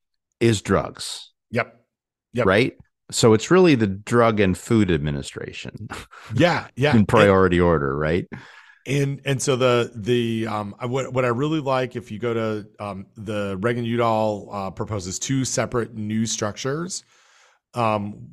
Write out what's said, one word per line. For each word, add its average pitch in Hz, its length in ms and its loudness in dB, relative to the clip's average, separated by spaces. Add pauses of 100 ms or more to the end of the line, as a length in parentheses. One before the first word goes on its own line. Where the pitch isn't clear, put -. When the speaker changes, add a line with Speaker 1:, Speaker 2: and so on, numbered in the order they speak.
(400)
Speaker 1:
is 113 240 2
drugs. - 680 -4 (200)
Speaker 2:
Yep. - 280 -6 (540)
Yep. 117 140 0
Speaker 1:
Right? 107 260 4 (380)
So 113 220 6
it's - 160 2
really 175 240 6
the 113 140 2
Drug 107 520 2
and 92 160 4
Food 104 360 2
Administration. - 960 -6 (460)
Speaker 2:
Yeah, 143 400 2
yeah. 143 160 0
Speaker 1:
<laughs> - 20 4
In - 40 6
Speaker 2:
And 101 100 6
Speaker 1:
priority 95 520 6
order, 73 380 2
right? 76 300 -2 (580)
Speaker 2:
And, 139 400 -2
and 139 160 -2
so 135 140 0
the, 120 400 2
the, 113 500 0
um, 107 340 -6
I, 127 60 -8
what, 127 260 -4
what 127 140 0
I 123 40 2
really 147 300 -2
like, 131 360 -2
if - 160 -12
you 107 80 -10
go 117 160 -2
to, 107 320 -4 (120)
um, 101 280 -10 (100)
the 101 440 -6
Reagan-Udall, 113 880 0
uh, 98 180 -6
proposes 95 480 -8
two 135 260 -4
separate 117 520 -4
new 110 320 -2
structures. 135 760 -6 (720)
Um, 107 380 -2 (220)